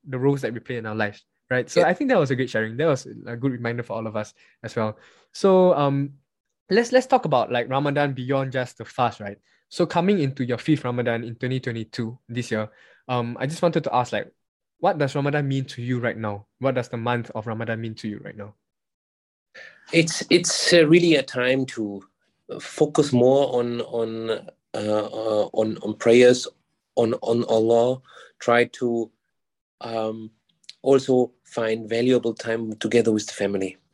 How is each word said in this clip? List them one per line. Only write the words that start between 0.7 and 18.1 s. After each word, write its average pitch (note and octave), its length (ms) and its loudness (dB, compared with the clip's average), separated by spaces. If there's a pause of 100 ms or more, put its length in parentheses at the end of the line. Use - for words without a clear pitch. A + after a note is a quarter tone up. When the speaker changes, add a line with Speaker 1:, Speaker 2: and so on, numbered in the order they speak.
Speaker 1:
in A2 100 -8
our G#2+ 80 -6
lives, G#2 280 -4 (280)
right? B2+ 180 0
So F3 120 4
Speaker 2:
Yeah. E3 60 6
Speaker 1:
I F3 60 4
think C4+ 160 -2
that B3+ 80 4
was C#3+ 140 2
a C3 40 0
great B2 140 -2
sharing. A2 280 -4
That D#3 100 0
was C#3 180 0 (220)
a A#2+ 100 -10
good C3 140 -2
reminder A#2 320 -4
for - 100 -10
all A2+ 140 -6
of G#2+ 80 -8
us G#2+ 180 -8 (300)
as A2+ 120 -12
well. G#2+ 220 -2 (360)
So, F#3 420 4
um, C#3 380 0 (580)
let's, A#3 200 2
let's B3+ 140 4
talk B3+ 200 2
about, C3+ 260 0
like, A#2+ 180 -2
Ramadan C#3+ 440 0
beyond C3 400 -4
just B2+ 260 -6
the A2+ 60 -14
fast, - 340 -2
right? G2+ 180 -12 (320)
So - 160 0
coming F3+ 340 2
into C3+ 260 -2
your A#2+ 120 -2
fifth D3 280 0
Ramadan A#2+ 400 -2
in A2+ 100 -12
twenty B2+ 240 -4
twenty-two, A#2 580 -8 (120)
this A#2+ 220 -8
year, G#2+ 180 -4 (400)
um, A#2+ 280 -4
I C3+ 100 -4
just D#3+ 140 -10
wanted E3+ 220 0
to - 100 -6
ask, B2 200 0
like, - 180 -6 (480)
what F3+ 180 0
does C#3+ 160 -2
Ramadan C#3+ 320 -2
mean C3+ 200 -2
to - 160 -12
you B2 180 -2
right A#2 180 -2
now? G#2 300 -8 (120)
What B2+ 160 0
does B2 120 -4
the - 80 -10
month A#2 400 -4
of A2 120 -10
Ramadan A2+ 340 -6
mean A2+ 140 -8
to - 120 -10
you G#2 160 -10